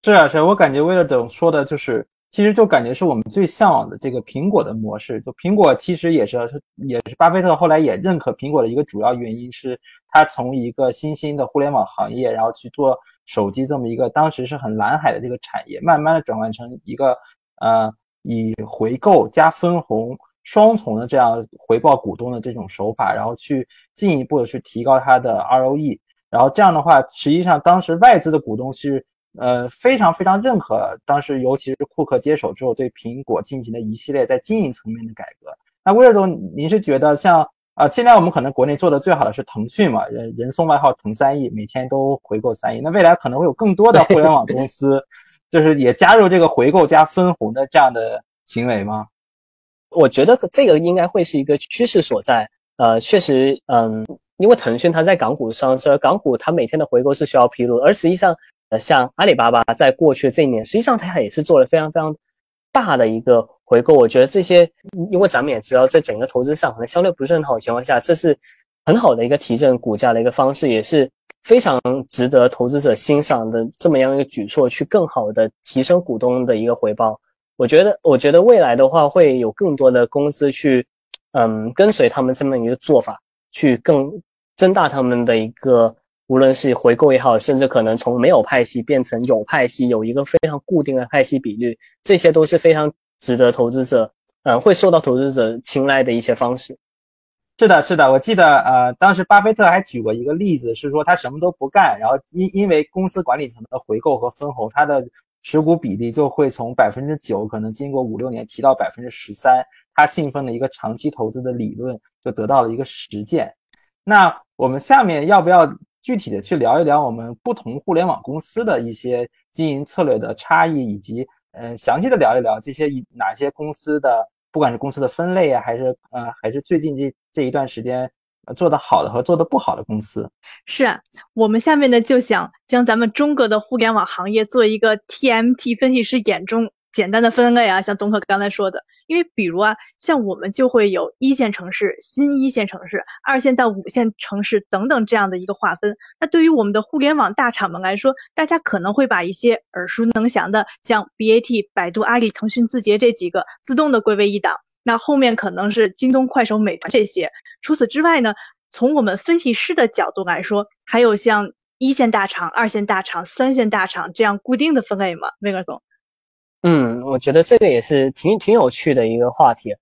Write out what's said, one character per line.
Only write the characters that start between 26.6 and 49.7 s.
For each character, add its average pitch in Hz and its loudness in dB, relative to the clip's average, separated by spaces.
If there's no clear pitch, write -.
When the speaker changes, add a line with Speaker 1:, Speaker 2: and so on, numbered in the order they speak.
Speaker 1:
样 185 6
的 151 0
话， 147 4
实 - -6
际 170 2
上 170 2
当 180 4
时 165 -4
外 220 6
资 160 -4
的 156 0
股 110 -6
东 127 -10
是， 139 -6
呃， 123 -2
非 254 0
常， 180 2
非 185 -6
常 190 2
认 233 0
可， - -4
当 143 0
时 135 -6
尤 127 0
其 - -12
是 131 -8
库 156 -4
克 127 -2
接 147 0
手 - -6
之 131 -12
后 120 -2
对 131 -6
苹 123 -14
果 95 -4
进 131 -12
行 117 -14
的 117 -10
一 107 -8
系 117 -14
列 135 0
在 131 -2
经 220 -4
营 139 -4
层 - -16
面 113 -12
的 220 -16
改 - -18
革。 - -20
那 190 2
威 247 6
尔 240 10
总， 190 2
您 151 -6
是 208 0
觉 139 0
得 147 2
像， 160 2
啊， 147 2
现 233 -2
在 240 8
我 - 8
们 170 2
可 156 -2
能 135 -4
国 127 0
内 143 -2
做 175 0
的 - 0
最 180 0
好 143 0
的 107 -2
是 135 -10
腾 107 -8
讯 196 0
嘛， 104 -2
人， 117 -12
人 123 -6
送 165 0
外 147 4
号 139 2
“腾 107 -8
三 139 0
亿”， 131 -4
每 107 -8
天 127 -8
都 135 -2
回 107 -6
购 117 -2
三 120 -6
亿。 117 -10
那 156 -6
未 190 0
来 170 8
可 135 -8
能 127 -4
会 175 0
有 143 0
更 208 0
多 214 6
的 185 6
互 190 4
联 156 6
网 135 2
公 131 -4
司， 135 0
Speaker 2:
<laughs> - -20
Speaker 1:
就 165 4
是 156 4
也 123 2
加 190 6
入 208 6
这 180 4
个 165 6
回 143 2
购 165 6
加 156 6
分 180 0
红 110 -6
的 135 -2
这 156 4
样 131 4
的 113 -6
行 120 -6
为 107 -2
吗？ 107 -8